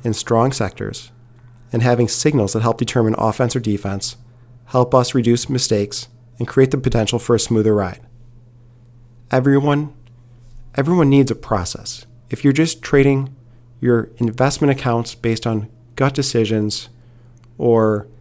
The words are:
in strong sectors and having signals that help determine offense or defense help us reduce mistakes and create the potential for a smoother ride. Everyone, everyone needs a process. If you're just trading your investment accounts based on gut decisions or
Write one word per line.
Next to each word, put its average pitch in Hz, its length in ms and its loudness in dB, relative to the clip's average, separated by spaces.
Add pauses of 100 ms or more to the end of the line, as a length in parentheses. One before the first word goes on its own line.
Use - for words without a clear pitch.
in 113 100 -2
strong 117 380 0
sectors - 600 -8 (600)
and 113 80 0
having 120 260 2
signals 131 460 0
that 107 80 -2
help 113 160 0
determine 113 400 0
offense 113 380 -2
or 131 40 -2
defense 101 560 -4 (500)
help 123 280 0
us 127 220 4
reduce 117 340 0
mistakes 110 580 -2 (300)
and 120 100 -6
create 135 240 4
the 143 60 -2
potential 123 420 0
for 120 160 0
a 107 40 4
smoother 110 340 2
ride. 95 280 -4 (1300)
Everyone, 139 600 2 (840)
everyone 156 340 2
needs 139 220 4
a 110 40 -4
process. - 680 -6 (240)
If - 140 -8
you're 139 100 4
just 160 280 0
trading 139 540 0 (460)
your 120 360 0
investment 127 540 0
accounts 120 440 -4
based 113 320 -4
on 110 220 -4 (260)
gut 135 180 0
decisions 110 760 -2 (680)
or 110 500 2 (140)